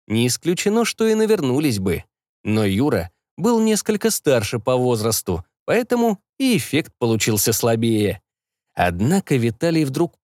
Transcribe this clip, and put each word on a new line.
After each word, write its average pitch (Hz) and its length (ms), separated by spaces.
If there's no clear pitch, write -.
не 113 200
исключено, 202 600
что - 200
и 220 80
навернулись 156 640
бы. 90 260
Но 107 220
Юра — 101 460
был 226 240
несколько 220 500
старше 123 480
по 127 180
возрасту, 110 680
поэтому 233 520
и 254 180
эффект - 420
получился 113 540
слабее. 113 720
Однако 107 600
Виталий 156 480
вдруг 147 420